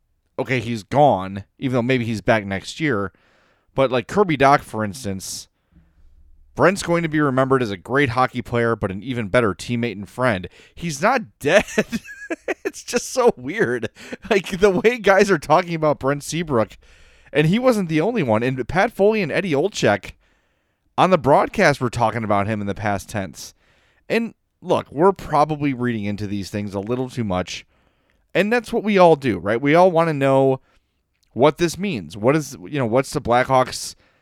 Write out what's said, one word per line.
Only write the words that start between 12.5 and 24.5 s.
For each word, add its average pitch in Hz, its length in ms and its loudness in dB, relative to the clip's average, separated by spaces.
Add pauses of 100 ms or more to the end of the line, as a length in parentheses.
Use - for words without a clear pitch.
It's - 200 -10
just - 240 -4
so 240 280 2
weird. 123 520 -4 (400)
Like, 190 320 -2
the 202 100 6
way 214 280 2
guys 196 320 4
are 175 80 4
talking 170 360 2
about 156 260 0
Brent 139 220 -2
Seabrook, 147 540 -2 (560)
and 151 140 4
he 190 120 4
wasn't 226 300 2
the 156 120 0
only 214 220 -2
one. 113 200 2
And 127 260 -4
Pat 196 240 0
Foley 208 300 2
and 139 100 -4
Eddie 175 200 -2
Olczyk 135 600 0 (840)
on 160 140 4
the 185 80 4
broadcast 151 600 2
were 123 100 -2
talking 113 320 -2
about 101 240 0
him 107 140 -4
in 101 80 -6
the 98 60 -6
past 101 340 -4
tense. 95 460 -10 (540)
And 226 260 -4 (260)